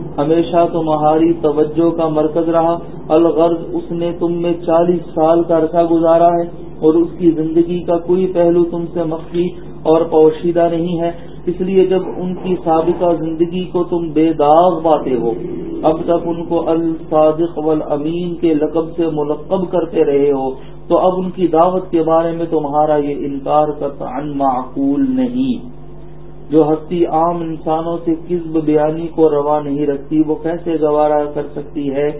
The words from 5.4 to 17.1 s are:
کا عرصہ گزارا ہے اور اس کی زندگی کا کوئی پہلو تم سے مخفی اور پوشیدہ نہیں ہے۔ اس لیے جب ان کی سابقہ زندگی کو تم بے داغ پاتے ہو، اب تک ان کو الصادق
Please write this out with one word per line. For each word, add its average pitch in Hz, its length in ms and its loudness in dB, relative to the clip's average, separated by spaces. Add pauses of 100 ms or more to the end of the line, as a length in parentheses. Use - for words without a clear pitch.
کا 165 140 2
عرصہ 165 360 2
گزارا 165 340 6
ہے 170 380 -2 (140)
اور 156 140 6
اس 170 140 4 (100)
کی 175 140 4
زندگی 160 480 0
کا 170 180 0
کوئی 180 300 0
پہلو 175 360 4
تم 170 300 -4
سے 170 100 -2
مخفی 160 440 -4 (360)
اور 160 220 4
پوشیدہ 165 680 4
نہیں 170 300 -2
ہے۔ 170 100 -2 (340)
اس 180 160 -2
لیے 185 240 4
جب 185 140 2 (180)
ان 180 180 -4
کی 185 280 -2
سابقہ 170 560 2
زندگی 165 440 -2
کو 175 200 -2
تم 170 260 -4
بے 156 240 2
داغ 156 500 4
پاتے 143 320 2
ہو، 113 180 0 (500)
اب - 200 0
تک 170 240 0
ان 170 180 -6
کو 165 240 -2
الصادق 160 880 0